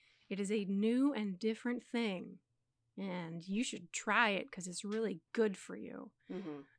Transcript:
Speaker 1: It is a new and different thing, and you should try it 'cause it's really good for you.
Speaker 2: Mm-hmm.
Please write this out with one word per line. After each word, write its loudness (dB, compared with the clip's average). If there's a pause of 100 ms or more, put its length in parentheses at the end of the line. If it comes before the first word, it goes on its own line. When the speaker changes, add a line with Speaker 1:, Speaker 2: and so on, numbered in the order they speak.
(300)
Speaker 1:
It -2
is 0
a 2
new 4
and -2
different -2
thing, -2 (580)
and -4
you 0
should -8
try 4
it 0
'cause -8
it's -8
really -2 (120)
good 4
for -10
you. -10 (180)
Speaker 2:
Mm-hmm. -6 (180)